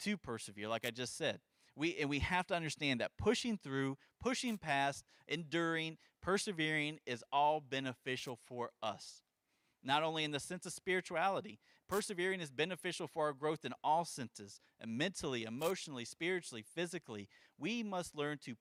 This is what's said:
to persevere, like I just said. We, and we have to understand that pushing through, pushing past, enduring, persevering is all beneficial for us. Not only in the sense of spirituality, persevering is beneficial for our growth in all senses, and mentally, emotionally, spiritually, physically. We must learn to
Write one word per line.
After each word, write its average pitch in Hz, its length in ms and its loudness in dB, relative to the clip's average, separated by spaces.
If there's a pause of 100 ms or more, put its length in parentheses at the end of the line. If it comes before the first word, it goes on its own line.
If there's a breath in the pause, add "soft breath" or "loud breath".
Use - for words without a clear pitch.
to 208 120 0
persevere, 107 520 -6
like 113 180 0
I 120 40 2
just 120 260 -6
said. 120 240 0 (340 soft breath)
We, 156 240 0
and 143 100 0
we 143 120 2
have 180 280 2
to 190 60 0
understand 147 460 0
that 104 180 0
pushing 226 380 2
through, 135 420 0 (220 soft breath)
pushing 240 380 0
past, 139 460 2 (220 soft breath)
enduring, 160 680 0 (240 soft breath)
persevering 156 840 2
is 120 280 -4
all 147 280 6
beneficial 131 840 -4
for 120 240 -4 (100)
us. - 420 -6 (600)
Not 143 220 2
only 160 180 0
in 151 80 -2
the 143 80 -2
sense - 280 -6
of 165 60 -6
spirituality, 175 840 0 (300 soft breath)
persevering 190 520 0
is 147 100 -6
beneficial 160 580 -2
for 151 180 2
our 151 60 4
growth 151 320 2
in 156 80 0 (100)
all 156 220 6
senses, 110 560 -8 (200 soft breath)
and 113 160 -4
mentally, 143 460 0
emotionally, 135 600 -2
spiritually, 165 600 -4 (100)
physically. 160 540 -4 (300 loud breath)
We 220 240 -2
must 190 320 -4
learn 147 300 0
to 127 160 -6